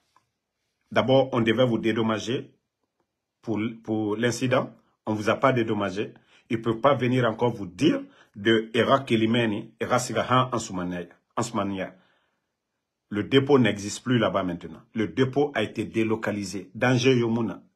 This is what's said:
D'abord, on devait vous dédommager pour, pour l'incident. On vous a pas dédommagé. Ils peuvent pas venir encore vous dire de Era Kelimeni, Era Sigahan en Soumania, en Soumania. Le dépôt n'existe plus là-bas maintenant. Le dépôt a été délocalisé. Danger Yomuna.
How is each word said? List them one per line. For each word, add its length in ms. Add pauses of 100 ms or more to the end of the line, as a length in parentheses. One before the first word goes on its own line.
(920)
D'abord, 420
on 80
devait 260
vous 120
dédommager 720 (920)
pour, 160 (240)
pour 340
l'incident. 540 (360)
On 80
vous 140
a 60
pas 180
dédommagé. 640 (340)
Ils 140
peuvent 180
pas 140
venir 340
encore 240
vous 140
dire 340 (360)
de 380
Era 260
Kelimeni, 800
Era 180
Sigahan 540
en 60
Soumania, 440 (340)
en 60
Soumania. 520 (1160)
Le 140
dépôt 340
n'existe 460
plus 140
là-bas 260
maintenant. 360 (140)
Le 140
dépôt 460
a 80
été 220
délocalisé. 880
Danger 420
Yomuna. 440 (160)